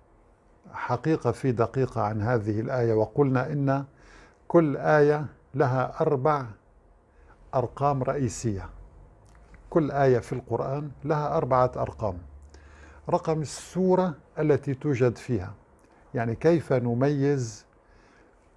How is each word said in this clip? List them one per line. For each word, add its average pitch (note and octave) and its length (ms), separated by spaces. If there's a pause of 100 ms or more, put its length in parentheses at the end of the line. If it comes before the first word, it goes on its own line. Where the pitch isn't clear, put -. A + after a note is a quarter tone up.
(720)
حقيقة B2 600
في C3 200
دقيقة A#2 500
عن G#2 200
هذه A2 380
الآية، A#2+ 340
وقلنا C3 580
إن C#3 340 (640)
كل D#3+ 300
آية D3 480 (300)
لها C3 460
أربع D3 440 (1080)
أرقام C3+ 480
رئيسية. A#2 680 (1000)
كل D3 220
آية C3+ 280
في - 140
القرآن C3+ 580 (120)
لها D3 340
أربعة B2+ 400
أرقام: G#2 400 (920)
رقم D#3+ 320
السورة F#3 720 (260)
التي C#3+ 340
توجد B2+ 440
فيها، G2+ 360 (600)
يعني A#2 220
كيف D#3+ 380
نميز C3 920 (920)